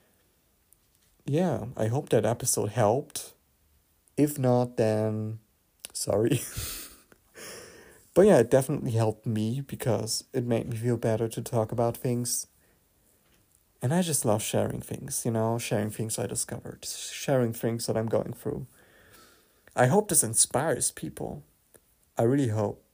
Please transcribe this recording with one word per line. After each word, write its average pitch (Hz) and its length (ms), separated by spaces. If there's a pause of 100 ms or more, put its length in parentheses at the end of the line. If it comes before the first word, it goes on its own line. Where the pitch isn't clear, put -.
(1300)
Yeah, 139 400 (100)
I 110 120
hope 123 220
that 107 180
episode 113 420
helped. 117 640 (800)
If 147 220
not, 123 400
then 107 600 (520)
sorry. - 540
<laughs> - 60 (1700)
But 196 80
yeah, 170 120
it - 120
definitely 135 400
helped 110 340
me 110 360
because 110 720
it 120 120
made 120 240
me 123 60
feel 117 220
better 113 320
to 117 120
talk 113 300
about 117 240
things. 120 520 (1300)
And 131 120
I 180 80
just 165 240
love 107 180
sharing - 380
things, - 440
you 120 60
know, 113 260
sharing 107 320
things 110 300
I 110 80
discovered, - 580
sharing - 680
things 117 320
that 120 100
I'm 113 140
going 110 240
through. - 340 (1080)
I 123 120
hope 208 220
this - 140
inspires - 680
people. - 520 (720)
I 120 60
really 131 260
hope 104 340 (100)